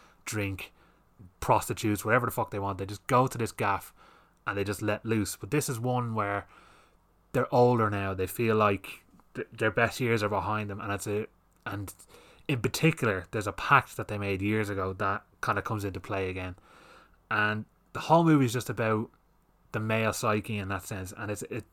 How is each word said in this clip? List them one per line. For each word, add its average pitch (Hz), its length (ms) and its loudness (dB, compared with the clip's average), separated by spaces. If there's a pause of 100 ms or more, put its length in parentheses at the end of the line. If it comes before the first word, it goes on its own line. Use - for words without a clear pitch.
(240)
drink, 101 480 -6 (680)
prostitutes, 107 640 2
whatever 120 220 4
the 110 60 -4
fuck - 180 -4
they 107 80 -6
want. 98 200 -4
They 95 80 -6
just 104 200 -12
go 127 200 6
to 127 120 -6
this 113 140 -2
gaff 101 400 -2 (540)
and 104 100 -4
they 101 80 0
just 98 180 -2
let 104 220 -2
loose. 110 320 0
But 104 140 -12
this 147 180 0
is 120 120 -4
one 120 340 -2
where 101 320 -2 (840)
they're 127 220 0
older 123 360 6
now. 98 240 -2
They 92 120 -2
feel 110 300 2
like 104 480 2 (300)
th-, - 120 -8 (100)
their 110 140 2
best 113 300 0
years 117 220 2
are 104 60 0
behind 104 400 -2
them, 101 120 -10
and 101 120 -6
it's 101 140 -6
a, 107 200 -2 (380)
and 101 300 -8 (540)
in 135 120 0
particular, 110 680 0
there's 104 160 -4
a 101 60 -2
pact - 440 2
that - 120 -8
they 104 100 -4
made 98 240 -2
years 107 260 0
ago 95 260 -4
that 98 280 -2 (180)
kind 104 180 0
of 95 60 -2
comes 107 200 -4
into 98 160 -6
play 95 280 -4
again. 92 280 -8 (760)
And 107 340 0 (280)
the - 80 -8
whole 165 240 6
movie 151 220 8
is 113 60 -2
just 120 160 -4
about 110 420 0 (640)
the 117 60 -4
male 110 340 0
psyche 107 460 -2
in 95 100 -6
that 95 160 -6
sense. 95 320 -8
And 101 140 -8
it's, 104 120 -6
it, - 300 -8